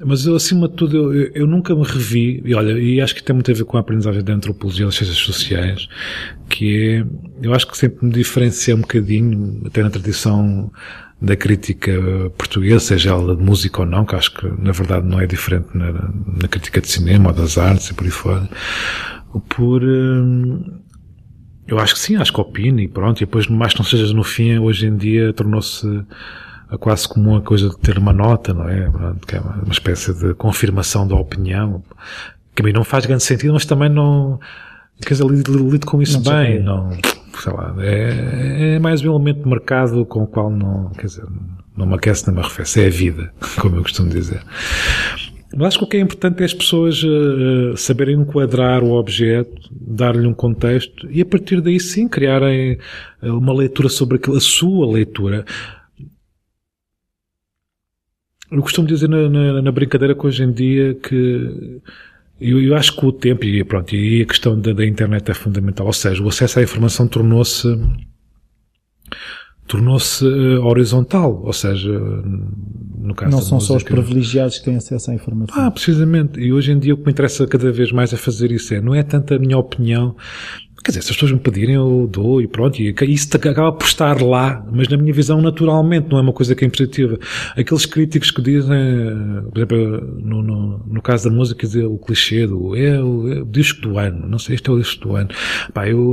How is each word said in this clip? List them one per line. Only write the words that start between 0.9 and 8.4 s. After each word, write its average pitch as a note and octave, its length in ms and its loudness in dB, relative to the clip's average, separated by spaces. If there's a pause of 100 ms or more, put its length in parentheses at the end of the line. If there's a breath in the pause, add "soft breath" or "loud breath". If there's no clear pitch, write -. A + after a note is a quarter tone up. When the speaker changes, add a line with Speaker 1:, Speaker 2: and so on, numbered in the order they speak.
Speaker 1:
eu, D3 180 2
eu, C#3+ 200 0
eu D3 140 0
nunca F3 280 2
me D3+ 80 2
revi, A#2+ 640 0
e A#2+ 80 0
olha, G#2+ 260 2
e B2+ 220 2
acho C3 140 -2
que - 80 -12
tem C#3 100 0
muito B2+ 180 2
a - 20 2
ver A2 120 -2
com - 100 -4
a A#2 60 2
aprendizagem G#2 420 0
da G#2 100 -2
antropologia G2+ 520 -2
das G2 100 -2
ciências F2+ 220 -4
sociais, F#2+ 720 -4 (580 loud breath)
que A2 560 -2
é, - 20 -6 (400)
eu A#2 80 0
acho B2+ 140 4
que - 100 -14
sempre B2 280 0
me A#2 80 2
diferenciei A#2+ 600 0